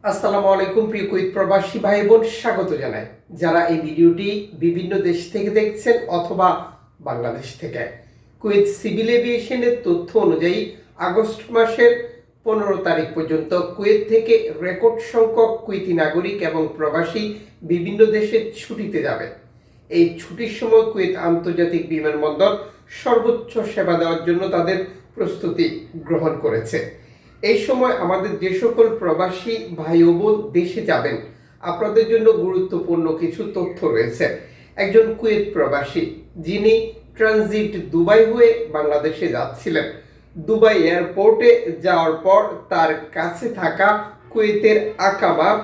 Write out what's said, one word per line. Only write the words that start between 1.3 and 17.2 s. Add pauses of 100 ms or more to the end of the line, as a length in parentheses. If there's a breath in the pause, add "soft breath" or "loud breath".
প্রবাসী
ভাই
বোন,
স্বাগত
জানাই। (240)
যারা
এই
ভিডিওটি
বিভিন্ন
দেশ
থেকে
দেখছেন
অথবা (280)
বাংলাদেশ
থেকে, (640 soft breath)
কুয়েত
সিভিল
এভিয়েশনের
তথ্য
অনুযায়ী (240 loud breath)
আগস্ট
মাসের (220)
পনেরো
তারিখ (100)
পর্যন্ত
কুয়েত
থেকে (100)
রেকর্ড (120)
সংখ্যক
কুয়েতি
নাগরিক
এবং
প্রবাসী (280 loud breath)